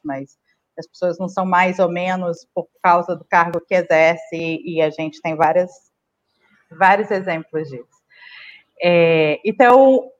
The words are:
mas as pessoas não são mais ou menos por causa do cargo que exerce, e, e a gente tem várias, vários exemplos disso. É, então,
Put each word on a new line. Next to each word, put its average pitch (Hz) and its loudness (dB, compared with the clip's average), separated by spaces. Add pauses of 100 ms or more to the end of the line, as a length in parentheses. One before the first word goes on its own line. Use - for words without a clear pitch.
mas 139 -12 (400)
as 160 -16
pessoas 180 -6
não 185 -6
são 190 -4
mais 185 0
ou 180 0
menos 180 -6
por 170 -6 (140)
causa 175 0
do 156 -18
cargo 170 0
que 185 -4
exerce, 165 0
e, 165 -8
e 165 0
a 156 0
gente 156 -10
tem 160 -6
várias, 165 0 (1000)
vários 190 2
exemplos 160 -6
disso. 127 -20 (800)
É, 165 2
então, 254 4 (100)